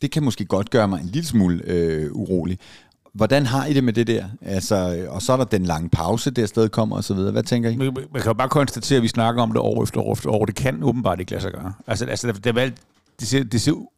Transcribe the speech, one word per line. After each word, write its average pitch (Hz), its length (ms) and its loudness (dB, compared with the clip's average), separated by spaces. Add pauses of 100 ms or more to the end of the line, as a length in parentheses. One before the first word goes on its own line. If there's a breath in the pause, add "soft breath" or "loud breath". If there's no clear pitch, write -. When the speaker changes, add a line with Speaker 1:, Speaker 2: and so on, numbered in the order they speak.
Speaker 1:
det 143 100 -2
kan 156 120 0
måske 113 220 -2
godt 101 240 -2
gøre 110 180 4
mig 92 140 -2
en 87 60 -8
lille 156 200 -4
smule, 92 380 2
øh, 82 460 0
urolig. 92 480 -2 (540 loud breath)
Hvordan 131 320 2
har 131 200 0
I 151 80 0
det 135 100 4
med 120 100 2
det 117 140 2
der? 107 180 0 (160)
Altså, 92 680 -2
og 82 120 -8
så 127 120 0
er 131 40 4
der 131 60 0
den 101 220 0
lange 82 240 -2
pause, 107 420 0
der 120 140 0
stadig 110 260 2
kommer 107 240 0
og 101 80 -2
så - 100 -4
videre. 98 180 0
Hvad 110 120 0
tænker 117 260 0
I? 113 60 0
Speaker 2:
Man, 131 100 -2 (280)
man 127 80 -4
kan 101 80 -4
jo 113 40 4
bare 127 160 0
konstatere, 139 480 2
at 120 60 6
vi 113 40 4
snakker 117 360 2
om 113 80 2
det 110 100 2
år 117 220 0
efter - 180 0
år - 120 0
efter - 160 -2
år. 107 160 2
Det 101 100 -2
kan 147 280 -2
åbenbart 113 360 2
ikke 92 120 -8
lade 95 100 -4
sig 95 100 -6
gøre. 95 220 -10 (140)
Altså, 113 180 -2
altså, 120 220 -4
det, 101 160 -4
det, 123 300 2 (460)
det 120 80 -6
ser, 135 160 2
det 113 180 0
ser 147 100 2 (260)